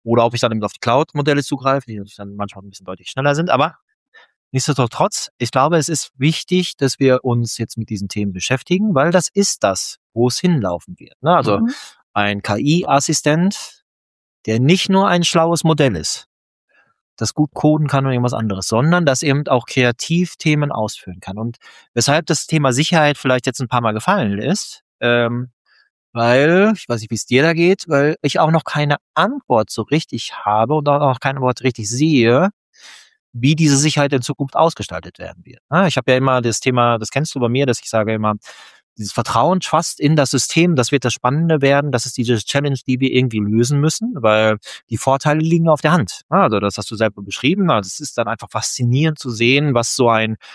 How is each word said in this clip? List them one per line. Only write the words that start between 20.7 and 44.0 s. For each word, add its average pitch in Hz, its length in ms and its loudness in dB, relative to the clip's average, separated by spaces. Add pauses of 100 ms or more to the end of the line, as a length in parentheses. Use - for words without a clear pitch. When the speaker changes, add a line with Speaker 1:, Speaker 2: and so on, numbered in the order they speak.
Speaker 1:
ausführen 98 480 -8
kann. 98 180 -12
Und 117 180 -6 (380)
weshalb 143 320 0
das - 200 -2
Thema 147 260 2
Sicherheit 147 460 2
vielleicht 127 280 0
jetzt 131 140 -4
ein 127 80 -6
paar 123 120 -2
Mal 113 120 0
gefallen 110 460 0
ist, 135 440 -4 (180)
ähm, 120 500 0 (600)
weil, 147 640 4
ich - 140 -10
weiß 117 140 -2
nicht, 110 80 -12
wie 117 60 -6
es - 100 -8
dir 127 160 4
da 165 100 4
geht, 170 360 2
weil 147 340 2
ich 151 180 0
auch 156 100 4
noch 160 140 2
keine 147 320 -2 (180)
Antwort 165 560 0
so 113 120 -6
richtig - 520 -4
habe 110 400 0
und 147 140 -2
auch 143 120 2
noch 135 200 0
keine 139 180 -4
Antwort 127 240 -2
richtig 117 280 -4
sehe, 135 600 4 (840)
wie 127 220 2
diese 147 220 4
Sicherheit 143 380 0
in 127 80 0
Zukunft - 340 -6
ausgestaltet 107 640 -2
werden 87 260 -16
wird. - 160 -20 (100)
Ne? 175 180 2
Ich 143 100 -2
habe 135 140 0
ja 127 40 4
immer 127 240 2
das 117 200 -2
Thema, 120 380 2
das 107 120 -8
kennst 147 240 -4
du 135 60 -4
bei 117 100 0
mir, 135 160 0
dass 123 160 0
ich - 80 -16
sage 110 240 0
immer, 107 200 0 (640)
dieses 104 160 -10
Vertrauen, 147 480 0
Trust - 400 -2
in 151 160 2
das 139 140 2
System, 165 440 2
das 127 160 2
wird 143 140 0
das 120 80 0
Spannende 156 480 0
werden, 139 320 2
das 123 140 -2
ist 123 100 -12
diese 117 220 0
Challenge, 139 480 -2
die 127 120 -2
wir 131 140 -2
irgendwie 123 280 0
lösen 117 380 0
müssen, 208 380 -2